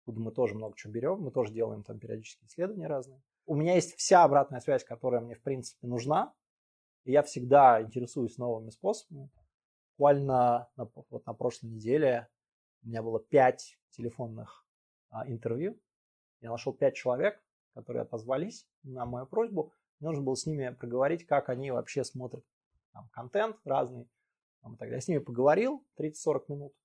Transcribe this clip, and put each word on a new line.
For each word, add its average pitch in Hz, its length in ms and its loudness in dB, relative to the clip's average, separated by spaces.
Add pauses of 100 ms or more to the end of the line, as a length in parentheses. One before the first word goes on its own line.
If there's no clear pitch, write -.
откуда 110 180 -12
мы 110 120 -6
тоже 113 240 0
много 110 200 -10
чего 107 160 -16
берём, 147 300 -4
мы 135 100 -6
тоже 110 220 -2
делаем 110 300 -4
там - 160 -16
периодические 113 480 -14
исследования 180 400 -8
разные. 135 340 -8 (240)
У 156 100 -2
меня 165 200 2
есть - 200 2
вся 175 280 8
обратная 139 360 4
связь, 135 240 0
которая 120 380 -2
мне, 117 140 -12
в - 60 -20
принципе, 127 460 -8
нужна, 135 460 -2 (720)
и 127 60 -2
я 143 120 8
всегда 127 580 6
интересуюсь 120 560 -6
новыми 113 320 -6
способами. 151 600 -6 (680)
Буквально 131 800 4
на, 113 140 -10 (200)
вот 120 160 -12
на 113 80 -12
прошлой 117 380 -6
неделе 117 560 0 (560)
у 113 60 -14
меня 113 140 -6
было 113 160 -2
пять - 580 4 (140)
телефонных, 113 720 -12 (440)
а, 113 200 -10
интервью. 120 500 -6 (600)
Я 117 80 -14
нашёл 120 240 -6
пять 135 220 2
человек, 135 460 -2 (340)
которые 120 260 -8
отозвались 131 680 -6 (160)
на 127 220 -10
мою 123 220 -10
просьбу. 202 440 -4 (280)
Мне 151 100 -6
нужно 143 140 -4
было 131 120 0
с - 120 -10
ними 135 320 -6
проговорить, 135 480 -2
как 143 220 0
они 131 220 -6
вообще 123 320 -4
смотрят - 400 -12 (500)
там - 180 -20
контент 208 520 -4
разный, 127 460 -4 (540)
там, 120 100 -18
и - 40 -20
так 117 100 -14
далее. 120 100 -8
Я 127 40 -8
с - 60 -8
ними 160 120 0
поговорил 160 680 2 (100)
тридцать-сорок 151 540 -4
минут. 143 240 -10 (120)